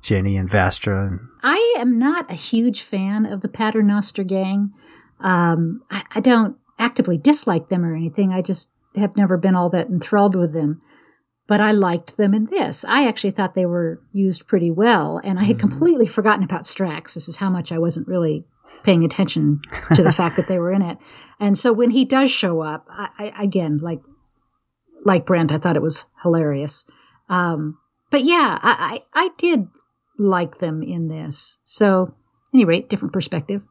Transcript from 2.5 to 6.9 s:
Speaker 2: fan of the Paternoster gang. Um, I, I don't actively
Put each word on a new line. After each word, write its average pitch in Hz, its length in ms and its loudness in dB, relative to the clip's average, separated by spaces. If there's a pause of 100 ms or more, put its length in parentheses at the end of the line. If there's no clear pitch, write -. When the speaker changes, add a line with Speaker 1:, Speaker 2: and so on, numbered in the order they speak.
Speaker 2:
fan 202 440 -2
of 202 160 -6
the 220 60 -6
Paternoster 208 760 0
gang. 190 480 -2 (500)
Um, 170 720 0
I, 196 140 -8 (100)
I 220 60 -2
don't 226 360 4 (220)
actively 214 400 0